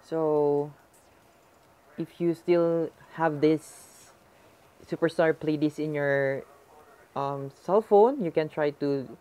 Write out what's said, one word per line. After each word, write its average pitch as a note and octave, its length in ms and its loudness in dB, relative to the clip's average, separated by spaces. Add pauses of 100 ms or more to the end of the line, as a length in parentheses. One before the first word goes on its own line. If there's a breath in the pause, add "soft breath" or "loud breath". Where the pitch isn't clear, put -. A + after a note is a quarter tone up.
So D3 680 0 (1200)
if - 240 -12
you E3+ 140 0
still E3+ 560 0 (240)
have D#3 260 -2
this - 680 -2 (800)
Superstar D#3+ 480 0
Play D3+ 180 -2
This D3 220 -2
in D3+ 160 -4
your, C#3 480 0 (720)
um, C#3 400 -8
cell G3 260 0
phone, A3 440 4
you D#3+ 80 -4
can D#3 160 0
try D3+ 220 -2 (120)
to C#3 380 -4